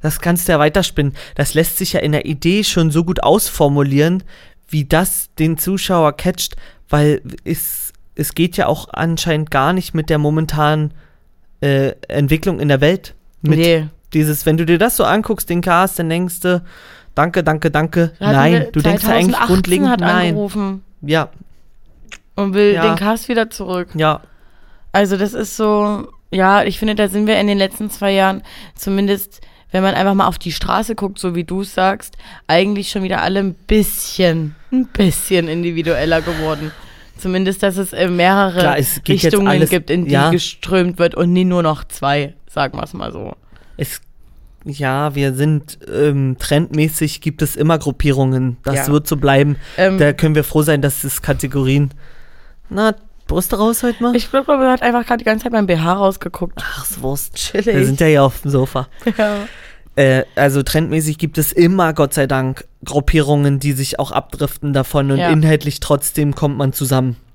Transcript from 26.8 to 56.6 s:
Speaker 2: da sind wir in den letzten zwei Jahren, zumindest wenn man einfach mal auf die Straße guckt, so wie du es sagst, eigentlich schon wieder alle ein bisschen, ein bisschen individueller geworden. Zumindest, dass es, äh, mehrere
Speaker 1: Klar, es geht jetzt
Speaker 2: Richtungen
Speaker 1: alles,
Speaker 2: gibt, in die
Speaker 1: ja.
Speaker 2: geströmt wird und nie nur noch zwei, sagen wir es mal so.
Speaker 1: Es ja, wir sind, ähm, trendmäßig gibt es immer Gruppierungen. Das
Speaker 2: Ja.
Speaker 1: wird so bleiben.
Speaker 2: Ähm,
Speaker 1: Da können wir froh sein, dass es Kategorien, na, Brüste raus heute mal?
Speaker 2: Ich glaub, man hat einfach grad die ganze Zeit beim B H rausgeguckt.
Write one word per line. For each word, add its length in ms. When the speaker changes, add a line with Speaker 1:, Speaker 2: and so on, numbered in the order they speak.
Speaker 2:
da 140
sind 180
wir 140
in 80
den 100
letzten 320
zwei 220
Jahren, 320
zumindest 680
wenn 100
man 140
einfach 180
mal 140
auf 100
die 140
Straße 420
guckt, 240
so 160
wie 100
du 180
es 120
sagst, 420
eigentlich 460
schon 100
wieder 220
alle 160
ein 160
bisschen, 960
ein 220
bisschen 540
individueller 760
geworden. 500
Zumindest, 460
dass 140
es, 160
äh, 140
mehrere 520
Speaker 1:
Klar, 180
es 260
geht 200
jetzt 100
Speaker 2:
Richtungen 140
Speaker 1:
alles, 240
Speaker 2:
gibt, 180
in 160
die 60
Speaker 1:
ja. 180
Speaker 2:
geströmt 680
wird 160
und 180
nie 120
nur 180
noch 220
zwei, 500
sagen 300
wir 60
es 100
mal 180
so. 220
Speaker 1:
Es 260
ja, 480
wir 200
sind, 440
ähm, 460
trendmäßig 840
gibt 200
es 140
immer 240
Gruppierungen. 840
Das 240
Speaker 2:
Ja. 60
Speaker 1:
wird 140
so 100
bleiben. 400
Speaker 2:
Ähm, 200
Speaker 1:
Da 160
können 220
wir 100
froh 160
sein, 200
dass 220
es 180
Kategorien, 680
na, 260
Brüste 300
raus 260
heute 200
mal? 120
Speaker 2:
Ich 160
glaub, 160
man 220
hat 120
einfach 240
grad 160
die 40
ganze 180
Zeit 100
beim 120
B 140
H 140
rausgeguckt. 680